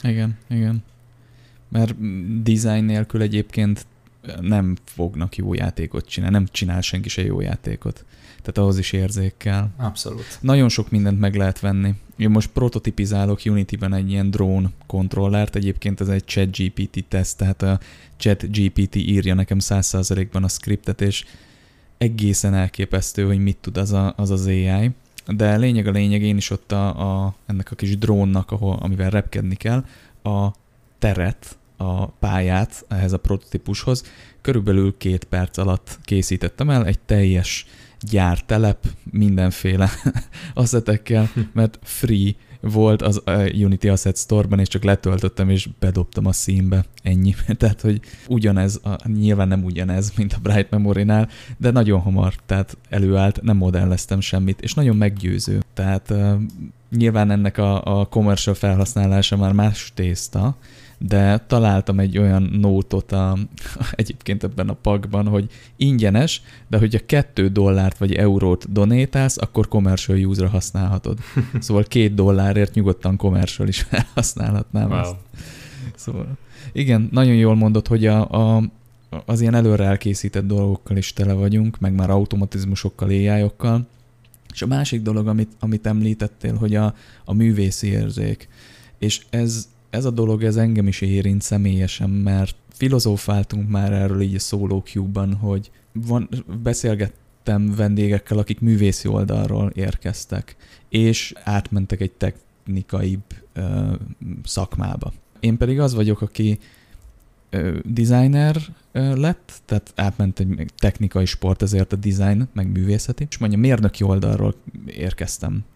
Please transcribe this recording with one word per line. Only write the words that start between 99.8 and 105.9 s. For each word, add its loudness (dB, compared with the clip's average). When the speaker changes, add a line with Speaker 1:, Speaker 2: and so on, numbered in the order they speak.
Speaker 1:
és 0
átmentek -2
egy -4
technikaibb, -6
ö, -4
szakmába. -6
Én 0
pedig 0
az 0